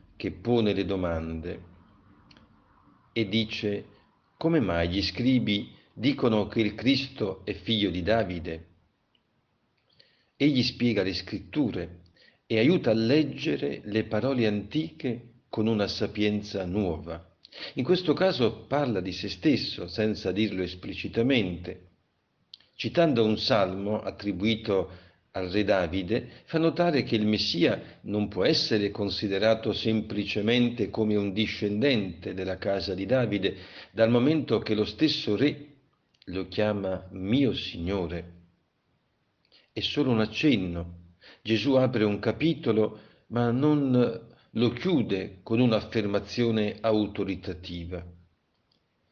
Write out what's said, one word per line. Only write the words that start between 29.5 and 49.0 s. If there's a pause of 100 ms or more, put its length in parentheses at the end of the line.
semplicemente
come
un
discendente
della
casa
di
Davide, (360)
dal
momento
che
lo
stesso
re (560)
lo
chiama
mio
Signore. (1400)
È
solo
un
accenno. (280)
Gesù
apre
un
capitolo, (280)
ma
non (300)
lo
chiude
con
un'affermazione
autoritativa. (1080)